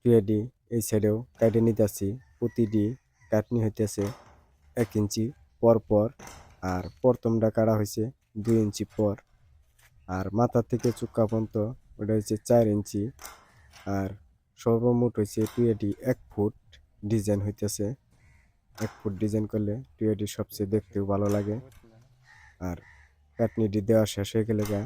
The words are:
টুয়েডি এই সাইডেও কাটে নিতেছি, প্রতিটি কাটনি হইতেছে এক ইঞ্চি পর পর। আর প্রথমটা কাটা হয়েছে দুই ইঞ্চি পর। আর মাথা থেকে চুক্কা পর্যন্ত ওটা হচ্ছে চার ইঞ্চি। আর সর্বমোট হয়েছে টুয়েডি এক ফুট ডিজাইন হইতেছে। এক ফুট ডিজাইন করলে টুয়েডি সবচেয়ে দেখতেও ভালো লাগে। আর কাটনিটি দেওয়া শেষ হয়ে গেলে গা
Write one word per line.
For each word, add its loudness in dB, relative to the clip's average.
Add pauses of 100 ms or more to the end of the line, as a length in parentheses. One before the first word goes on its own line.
টুয়েডি 4 (340)
এই 0
সাইডেও 2 (240)
কাটে 4
নিতেছি, 0 (300)
প্রতিটি 0 (460)
কাটনি 0
হইতেছে -2 (720)
এক 0 (100)
ইঞ্চি -2 (380)
পর 8 (120)
পর। 4 (640)
আর -4 (200)
প্রথমটা 2
কাটা 4
হয়েছে -4 (420)
দুই 4
ইঞ্চি -4 (120)
পর। 2 (960)
আর -4 (140)
মাথা 2 (100)
থেকে 0 (100)
চুক্কা 0
পর্যন্ত -4 (440)
ওটা -2
হচ্ছে -2 (120)
চার 6 (100)
ইঞ্চি। -2 (920)
আর -2 (520)
সর্বমোট 2
হয়েছে -2 (120)
টুয়েডি 0 (200)
এক 0 (120)
ফুট -2 (560)
ডিজাইন 2
হইতেছে। -4 (920)
এক -6
ফুট -6 (100)
ডিজাইন 0
করলে -2 (220)
টুয়েডি -2 (100)
সবচেয়ে -6
দেখতেও -2
ভালো 2
লাগে। -2 (1080)
আর -6 (600)
কাটনিটি 0
দেওয়া 6 (100)
শেষ -4
হয়ে 0
গেলে 0
গা -2